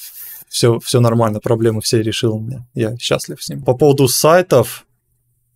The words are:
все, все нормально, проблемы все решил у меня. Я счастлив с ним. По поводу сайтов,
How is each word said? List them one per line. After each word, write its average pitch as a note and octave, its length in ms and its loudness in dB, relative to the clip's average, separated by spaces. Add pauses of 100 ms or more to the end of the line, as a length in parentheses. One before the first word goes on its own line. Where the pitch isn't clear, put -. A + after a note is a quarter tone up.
(480)
все, A#2 320 0
все - 200 0
нормально, A2+ 400 2
проблемы A2+ 420 0
все A2+ 200 0
решил A2 340 -2
у G#2+ 40 -6
меня. B2 340 -12
Я A#2 220 -4
счастлив - 440 -6
с - 80 -12
ним. C#3 140 -10
По C3 120 2
поводу C#3 340 4
сайтов, D#3+ 760 2 (680)